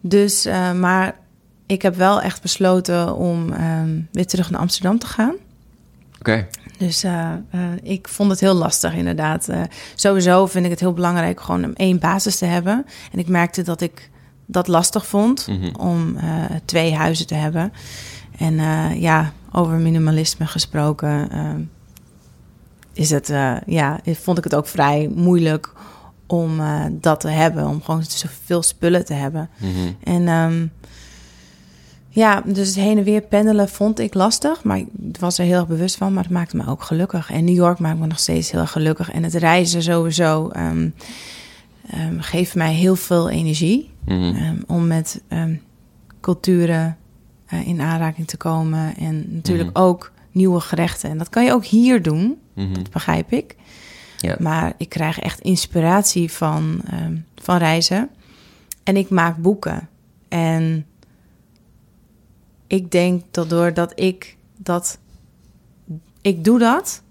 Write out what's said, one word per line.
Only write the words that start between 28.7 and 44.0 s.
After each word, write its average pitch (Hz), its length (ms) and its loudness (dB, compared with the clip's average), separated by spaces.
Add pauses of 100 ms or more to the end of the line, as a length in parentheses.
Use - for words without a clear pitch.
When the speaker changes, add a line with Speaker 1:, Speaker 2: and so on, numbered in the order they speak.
Speaker 1:
te 151 80 -6
hebben. 147 440 -4
Speaker 2:
Mhm. 98 120 -4 (340)
Speaker 1:
En, 175 240 2
ehm, 165 380 2 (1400)
ja, 214 360 4
dus 196 220 0
het 190 80 -4
heen 208 220 4
en 202 60 4
weer 208 180 2
pendelen 208 480 4
vond 214 300 0
ik - 140 -2
lastig, 226 500 0
maar 98 140 0
ik - 100 -6 (320)
was 175 180 -2
er 180 80 0
heel 175 120 4
erg 170 100 0
bewust 165 300 -2
van, 190 160 0
maar 185 100 0
het 175 80 -6
maakte 170 260 -2
me - 100 -4
ook 139 160 -6
gelukkig. 170 480 -2
En 165 120 0
New 180 120 4
York 175 240 4
maakt 160 200 0
me 160 80 -2
nog 160 120 -4
steeds - 320 -2
heel 170 100 0
erg 160 100 -2
gelukkig. 156 400 -2
En 165 120 -2
het 165 100 -4
reizen 170 500 2
sowieso, 165 640 2
ehm, 160 400 -2 (1040)
ehm, 160 280 -6
geeft 175 360 -2
mij 160 180 2
heel 185 220 4
veel 175 340 0
energie, 160 600 0 (160)